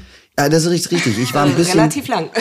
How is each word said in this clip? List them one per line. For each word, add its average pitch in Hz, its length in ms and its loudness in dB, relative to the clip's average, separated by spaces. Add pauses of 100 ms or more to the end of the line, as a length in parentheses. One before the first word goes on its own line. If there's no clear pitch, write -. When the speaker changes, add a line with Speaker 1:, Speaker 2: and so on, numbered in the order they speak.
(360)
Speaker 1:
Ja, 143 120 2
das 165 160 2
ist 175 60 0
richtig, 170 200 -2 (160)
richtig. 107 120 0
Ich 123 160 -2
war 143 100 2
ein 143 80 2
Speaker 2:
Äh, - 20 -4
Speaker 1:
bisschen 170 240 2
Speaker 2:
relativ 156 300 0
lang. 180 220 -4 (100)